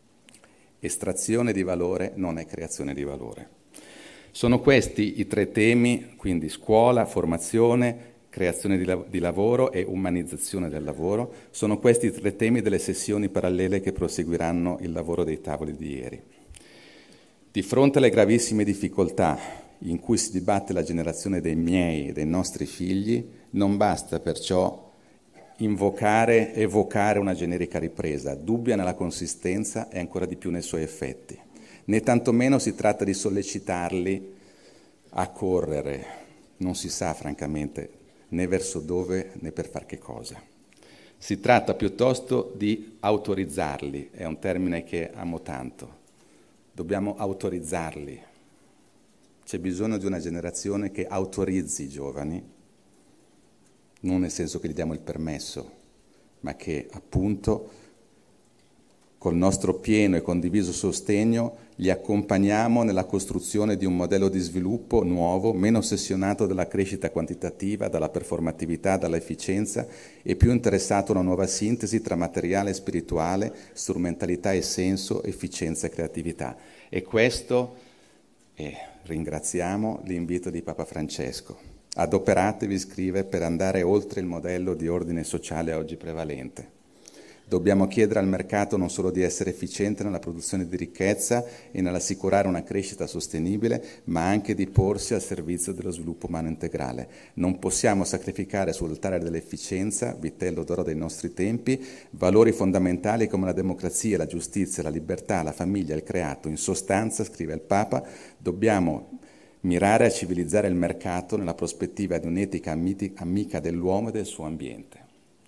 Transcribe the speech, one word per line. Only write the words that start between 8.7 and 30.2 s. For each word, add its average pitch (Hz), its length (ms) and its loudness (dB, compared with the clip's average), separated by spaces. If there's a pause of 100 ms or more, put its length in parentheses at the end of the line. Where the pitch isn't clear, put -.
di 90 80 0
lav-, 90 220 0
di 98 100 -2
lavoro 104 540 2
e 95 140 0
umanizzazione 90 840 -2
del 76 120 -6
lavoro, 85 520 -2 (160)
sono 104 280 0
questi 117 280 6
i 95 60 2
tre 98 220 -2
temi 113 280 4
delle 98 160 4
sessioni 104 500 0
parallele 92 520 2
che 95 120 0
proseguiranno 85 880 0
il 87 100 -4
lavoro 85 320 -2
dei 78 200 -2
tavoli 76 340 -4
di 73 200 -6
ieri. 62 260 -10 (1300)
Di 101 80 -2
fronte 139 380 6
alle 127 100 8
gravissime 107 560 4
difficoltà 90 760 2 (420)
in 85 200 -4
cui 113 160 2
si - 160 0
dibatte 95 400 0
la 87 100 2
generazione 82 600 -2
dei 80 120 0
miei 82 540 2
e - 40 -6
dei 76 120 -4
nostri 87 400 -2
figli, 98 580 -2 (280)
non 101 260 2
basta 92 420 2
perciò - 720 0 (680)
invocare, 110 960 4
evocare 107 640 4
una 98 160 2
generica 87 440 -2
ripresa, 76 560 -4
dubbia 113 420 0
nella 90 180 0
consistenza 92 960 -4
e 95 80 -6
ancora 87 260 -4